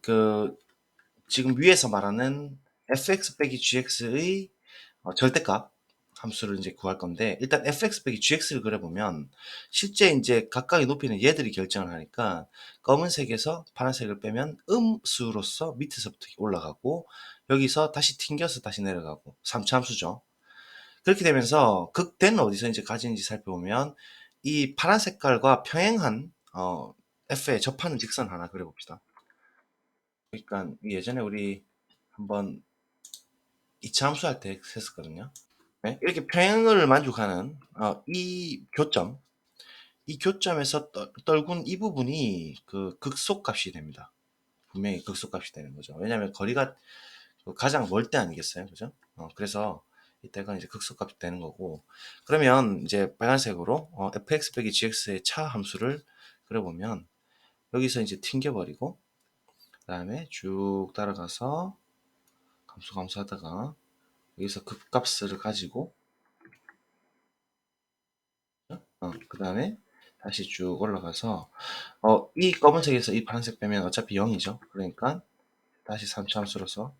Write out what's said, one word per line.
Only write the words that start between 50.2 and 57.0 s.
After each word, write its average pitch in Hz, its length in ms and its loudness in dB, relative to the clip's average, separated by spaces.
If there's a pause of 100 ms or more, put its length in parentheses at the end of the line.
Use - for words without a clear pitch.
이때가 101 340 -10
이제 87 100 -12
극소값이 - 520 -10
되는 87 220 -8
거고, 82 420 -12 (420)
그러면 131 600 6
이제 101 320 0
빨간색으로, 120 760 0
어, 98 220 -6
에프엑스 - 380 -2
빼기 110 200 -4
지엑스의 104 520 -2
차 - 200 -2
함수를 120 600 -4 (400)
그려보면 101 640 -6 (640)